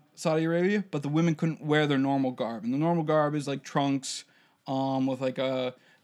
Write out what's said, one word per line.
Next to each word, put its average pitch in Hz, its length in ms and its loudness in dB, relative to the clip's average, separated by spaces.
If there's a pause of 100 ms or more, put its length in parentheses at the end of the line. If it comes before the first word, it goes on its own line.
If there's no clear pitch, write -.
(160)
Saudi 160 300 0
Arabia, 180 460 2
but 147 100 -4
the 143 80 -4
women 165 260 2
couldn't 160 260 -2
wear 147 260 2
their 143 100 2
normal 135 340 2
garb. 117 320 -6
And 120 100 -2
the 139 40 -2
normal 165 260 2
garb 151 320 2
is, 143 120 -4
like, 139 160 -4
trunks, 139 600 -2 (420)
um, 135 400 0
with, 131 140 -2
like, 131 160 -2
a 131 360 -2 (300)